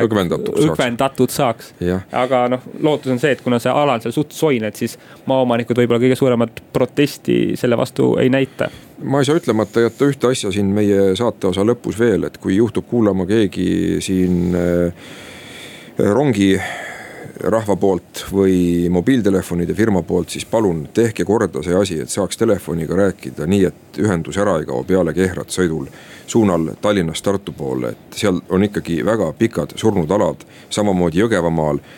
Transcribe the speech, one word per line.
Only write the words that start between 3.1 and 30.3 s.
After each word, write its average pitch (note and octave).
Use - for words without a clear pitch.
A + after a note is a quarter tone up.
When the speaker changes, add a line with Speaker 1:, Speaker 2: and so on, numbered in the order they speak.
Speaker 2:
on B2
see, C#3
et -
kuna B2
see B2+
ala C#3+
on A#2
seal A#2+
suht D3
soine, C3
et -
siis -
maaomanikud B2
võib-olla A#2
kõige C3
suuremat A#2+
protesti B2
selle A#2+
vastu B2+
ei B2+
näita. C3+
Speaker 1:
Ma C3+
ei B2+
saa D3+
ütlemata A2+
jätta A#2
ühte C#3
asja A2
siin G2
meie G2
saateosa G2
lõpus A2
veel, G2
et -
kui F#2+
juhtub A2
kuulama G2+
keegi F2+
siin, F2+
äh, F2
rongi G2+
rahva G#2+
poolt F#2
või F2+
mobiiltelefonide F2+
firma G2+
poolt, F2
siis -
palun F2+
tehke A2
korda G2
see F2
asi, F#2
et B1
saaks -
telefoniga E2+
rääkida F2
nii, F#2+
et -
ühendus F#2
ära G2+
ei D2+
kao C2
peale F2+
Kehrat F2+
sõidul D#2+
suunal F2
Tallinnast F#2
Tartu G2
poole, B1+
et -
seal F#2+
on F#2+
ikkagi G2
väga G2+
pikad F2
surnud F#2+
alad, F#2+